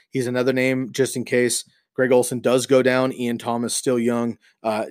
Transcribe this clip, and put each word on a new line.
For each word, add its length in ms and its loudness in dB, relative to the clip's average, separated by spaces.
He's 160 -4
another 260 0
name 380 0
just 240 0
in 80 -6
case 400 0
Greg 200 0
Olsen 260 2
does 260 2
go 160 4
down. 320 2
Ian 240 -4
Thomas, 360 -4
still 260 -2
young, 380 -2
uh, 280 -2